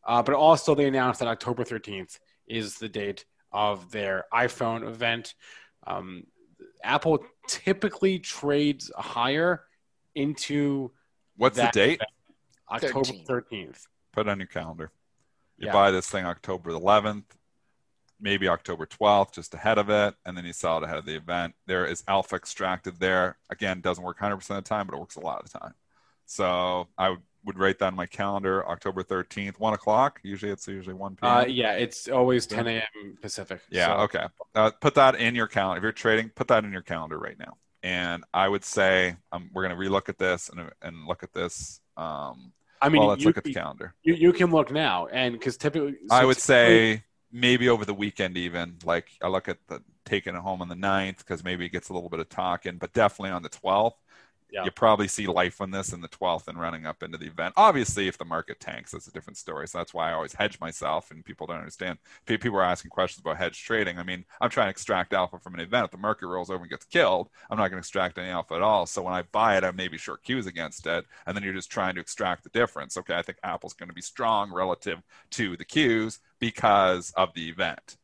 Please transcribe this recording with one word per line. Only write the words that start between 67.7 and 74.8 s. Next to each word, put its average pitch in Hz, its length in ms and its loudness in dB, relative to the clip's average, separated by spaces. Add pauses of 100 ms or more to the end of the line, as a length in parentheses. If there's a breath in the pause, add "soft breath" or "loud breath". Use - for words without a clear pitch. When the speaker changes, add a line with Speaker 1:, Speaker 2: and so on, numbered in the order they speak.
Speaker 2:
extract 90 380 -4
any 90 100 -8
alpha 85 280 -6
at 87 60 0
all. 101 260 4
So 95 160 -6
when 90 100 -4
I 90 80 -2
buy 107 340 2
it, 95 80 4
I 92 80 0
maybe 90 260 -8
short - 240 -12
Qs 123 260 -6
against 85 380 -10
it, 85 200 -2 (200 soft breath)
and 90 80 -6
then 101 120 -6
you're 95 80 -6
just 95 180 -10
trying 92 240 -2
to 87 60 -8
extract 92 420 -4
the - 60 -20
difference. 101 480 -2
Okay, 87 180 -4
I 87 60 0
think - 220 -10
Apple's 87 300 -8
gonna 87 200 -16
be 87 80 -14
strong 107 500 0
relative 90 500 -4 (280 soft breath)